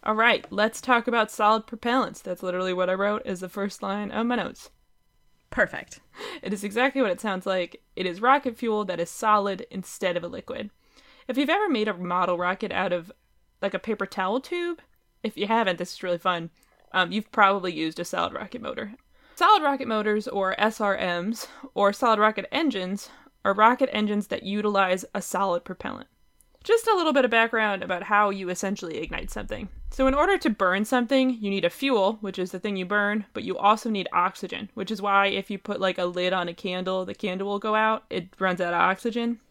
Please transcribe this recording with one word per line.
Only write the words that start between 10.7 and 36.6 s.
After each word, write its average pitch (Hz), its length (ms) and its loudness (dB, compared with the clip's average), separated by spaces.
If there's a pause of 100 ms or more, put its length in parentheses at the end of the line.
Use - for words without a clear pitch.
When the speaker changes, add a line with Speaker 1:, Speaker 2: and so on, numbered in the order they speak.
Speaker 1:
If 233 80 -2
you've 285 140 2
ever 403 180 2
made 220 200 2
a 202 60 -2
model 180 440 0
rocket 190 340 -2
out 185 200 0
of, 175 180 -4 (500)
like, 202 140 -2
a 190 40 0
paper 202 280 -4
towel 196 340 -2
tube, 349 400 -6 (420)
if 214 140 -6
you 202 120 -2
haven't, 214 300 2
this 175 160 -8
is - 100 -14
really 175 140 -2
fun. 170 320 -2 (420)
Um, 180 180 0
you've 208 220 -4
probably 196 400 4
used 160 260 -4
a 170 60 -4
solid 175 280 -2
rocket - 300 -10
motor. 202 320 -8 (400)
Solid 359 300 6
rocket 269 240 0
motors, 214 400 0
or 190 300 0
S 214 220 2
R 202 160 2
Ms, 180 520 -4 (260)
or 202 180 4
solid 220 280 2
rocket 214 320 2
engines, 202 580 -2 (340)
are 196 100 2
rocket 240 380 6
engines 214 360 0
that - 160 -6
utilize 196 600 2 (100)
a 202 60 -2
solid 185 440 -2
propellant. - 440 -10 (560)
Just 453 240 4
a 440 60 6
little 330 180 2
bit 262 120 6
of 240 60 2
background 220 520 2
about 185 220 -4
how 208 260 4
you 190 180 -4
essentially 180 500 -4
ignite 208 320 -6
something. 208 380 -8 (220)
So 269 180 2
in 262 60 2
order 359 240 4
to 302 120 0
burn 196 340 2
something, 254 560 2
you 208 80 -2
need 196 160 -2
a - 60 4
fuel, 220 500 2
which 196 200 -6
is 185 100 -2
the 185 80 -8
thing 202 180 -4
you 185 80 -2
burn, 208 400 0 (100)
but 208 100 -6
you 180 120 -4
also 214 320 2
need 196 240 -2
oxygen, 190 600 -2
which 196 160 -6
is 208 100 -6
why 196 260 4
if 196 220 -2
you 196 100 -6
put, - 220 -6
like, 185 180 0
a 180 80 0
lid 180 260 0
on 180 160 -2
a 175 60 -8
candle, 185 500 -4